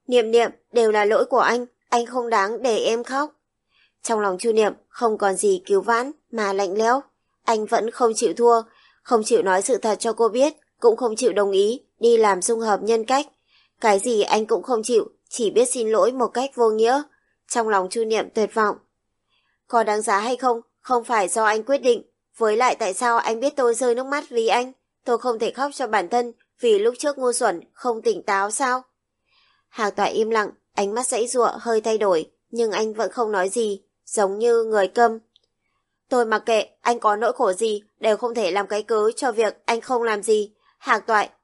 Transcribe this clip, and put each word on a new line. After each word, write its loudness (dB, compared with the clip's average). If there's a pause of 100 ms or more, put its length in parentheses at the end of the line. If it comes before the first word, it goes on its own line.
Niệm 2
Niệm, 4 (200)
đều 2
là 2
lỗi 2
của 0
anh, 0 (240)
anh 0
không -6
đáng 0
để 0
em -2
khóc." -6 (680)
Trong -2
lòng 0
Chu -2
Niệm 2 (140)
không -2
còn 0
gì 0
cứu 2
vãn -2 (200)
mà -4
lạnh -2
lẽo. 2 (420)
Anh 0
vẫn -2
không 0
chịu 0
thua, 4 (420)
không 0
chịu 2
nói 2
sự 0
thật -2
cho -4
cô 0
biết, 2 (260)
cũng 4
không -4
chịu 0
đồng 0
ý 0 (180)
đi 4
làm 2
dung -2
hợp -2
nhân 0
cách. 0 (540)
Cái 2
gì 0
anh 0
cũng -2
không -2
chịu, 0 (200)
chỉ -4
biết 2
xin -4
lỗi 2
một -2
cách -4
vô 2
nghĩa. 2 (460)
Trong -2
lòng 0
Chu -4
Niệm -2
tuyệt -2
vọng. 0 (920)
"Có 0
đáng -2
giá 0
hay -2
không, -2 (180)
không -2
phải 0
do 0
anh 0
quyết 0
định. 0 (340)
Với 2
lại 2
tại -2
sao 0
anh -2
biết -2
tôi 2
rơi 0
nước -4
mắt -4
vì -2
anh?" 0 (340)
Tôi 0
không -4
thể -4
khóc -6
cho -6
bản -2
thân -2 (260)
vì 4
lúc 0
trước -4
ngu -2
xuẩn, -2 (120)
không -6
tỉnh -2
táo -2
sao? -2 (880)
Hạc -4
Toại 0
im -2
lặng, 0 (240)
ánh -2
mắt -2
giãy -2
giụa 2
hơi -2
thay 0
đổi, 0 (180)
nhưng -2
anh -2
vẫn -4
không -2
nói 0
gì, -4 (240)
giống -2
như 2
người 2
câm. 2 (920)
"Tôi 2
mặc 0
kệ, 2 (160)
anh 0
có 2
nỗi 0
khổ 0
gì, -4 (160)
đều 0
không -6
thể -2
làm -2
cái -4
cớ 0
cho -2
việc -2
anh -2
không -2
làm -2
gì. 0 (260)
Hạc -2
Toại, 0 (140)